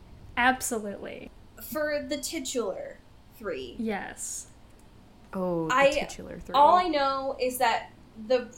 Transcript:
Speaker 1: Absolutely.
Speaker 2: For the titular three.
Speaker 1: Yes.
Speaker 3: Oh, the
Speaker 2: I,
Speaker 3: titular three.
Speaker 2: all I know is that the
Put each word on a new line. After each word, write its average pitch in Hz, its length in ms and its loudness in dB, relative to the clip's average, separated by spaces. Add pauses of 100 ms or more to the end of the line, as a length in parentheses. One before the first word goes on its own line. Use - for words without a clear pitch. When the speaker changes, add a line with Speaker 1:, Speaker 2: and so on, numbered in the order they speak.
(360)
Speaker 1:
Absolutely. 240 960 0 (400)
Speaker 2:
For 302 360 -2
the 294 120 -4
titular 233 800 -6 (400)
three. 135 400 -8
Speaker 1:
Yes. - 680 -6 (840)
Speaker 3:
Oh, 175 360 -2
the 254 60 2
Speaker 2:
I, 277 160 6
Speaker 3:
titular - 500 -6
three. - 140 -6
Speaker 2:
all 294 200 8
I 359 140 6
know 269 520 0
is 254 180 0
that 233 320 2 (360)
the 247 320 2